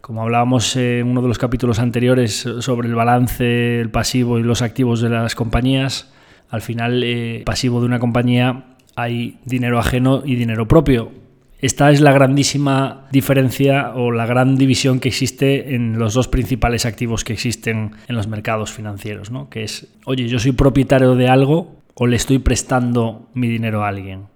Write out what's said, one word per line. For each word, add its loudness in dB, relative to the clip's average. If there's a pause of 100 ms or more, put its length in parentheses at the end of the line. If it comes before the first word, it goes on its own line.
Como -10
hablábamos 2
en 0
uno 0
de 0
los -2
capítulos -2
anteriores 0 (120)
sobre -4
el -2
balance, 0
el -4
pasivo 0
y 0
los 0
activos 0
de 0
las -2
compañías, -2 (360)
al -8
final, -2
eh, -4
pasivo -2
de 0
una 0
compañía 0 (320)
hay -6
dinero -2
ajeno 0
y 0
dinero -2
propio. 2 (480)
Esta 2
es 4
la 8
grandísima 2
diferencia 2
o 0
la -2
gran 2
división 2
que 0
existe -2
en -2
los 0
dos 2
principales -2
activos -4
que -6
existen -6 (160)
en -4
los -4
mercados -6
financieros, -12
¿no? -12
Que -12
es, -12 (200)
oye, -2
¿yo 0
soy 2
propietario 4
de 2
algo 2 (180)
o -2
le 2
estoy 2
prestando 0
mi -2
dinero -2
a -2
alguien? -10 (140)